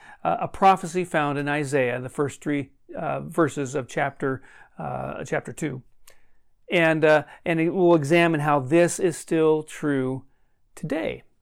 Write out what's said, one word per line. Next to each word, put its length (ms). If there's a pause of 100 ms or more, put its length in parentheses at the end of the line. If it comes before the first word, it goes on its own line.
(240)
uh, 160
a 80
prophecy 560
found 340
in 80
Isaiah, 540
the 80
first 320
three, 300 (260)
uh, 240
verses 540
of 120
chapter, 560 (360)
uh, 460
chapter 280
two. 300 (880)
And, 320
uh, 200 (200)
and 160
it 80
will 260
examine 460
how 200
this 380
is 200
still 440
true 600 (500)
today. 500 (180)